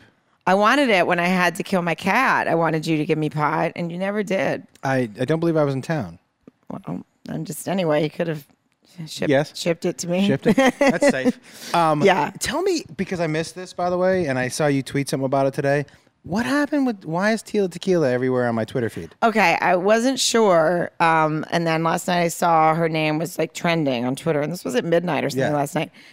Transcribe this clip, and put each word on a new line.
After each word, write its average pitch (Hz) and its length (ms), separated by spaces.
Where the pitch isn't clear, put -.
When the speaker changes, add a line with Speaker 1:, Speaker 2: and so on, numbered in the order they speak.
Speaker 1:
I 185 80
wanted 233 360
it 180 180
when 175 120
I 175 60
had 180 300
to 180 80
kill 185 180
my 175 140
cat. 196 520
I 139 60
wanted 160 320
you 160 120
to 151 80
give 156 120
me 151 140
pot, 156 440
and 170 160
you 175 60
never 202 240
did. 165 460
Speaker 2:
I, 131 260
I 165 60
don't 160 140
believe 165 180
I 151 60
was 139 100
in 131 80
town. 107 380
Speaker 1:
Well, - 340
I'm 156 160
just, - 240
anyway, 165 360
you 147 80
could 170 160
have 151 180
shipped, - 240
Speaker 2:
Yes. 143 260
Speaker 1:
shipped 170 280
it 170 140
to 170 80
me. 190 200
Speaker 2:
Shipped 143 180
it. 214 100
Speaker 1:
<laughs> 262 240
Speaker 2:
That's 285 300
safe. - 640
Um, 160 300
Speaker 1:
Yeah. 185 340
Speaker 2:
tell 302 240
me, 370 220
because 185 220
I 170 60
missed 160 300
this, 180 180
by 180 160
the 180 80
way, 185 300
and 131 100
I 127 120
saw 151 180
you 139 160
tweet 143 260
something 135 160
about 135 220
it 135 80
today. 143 300
What 214 200
happened 285 420
with, 196 160
why 185 300
is 214 100
Tila 196 260
Tequila 165 400
everywhere 123 380
on 117 80
my 110 80
Twitter 117 260
feed? - 240
Speaker 1:
Okay, 202 360
I 180 160
wasn't 226 420
sure. 175 720
Um, 156 500
and 170 160
then 160 160
last 170 240
night 175 140
I 170 80
saw 160 460
her 170 120
name 156 320
was, - 180
like, 160 160
trending 143 520
on 131 100
Twitter. 151 240
And 151 100
this 175 140
was 262 120
at 226 100
midnight 165 400
or 139 40
something 131 220
Speaker 2:
Yeah. 147 60
Speaker 1:
last 143 180
night. 170 160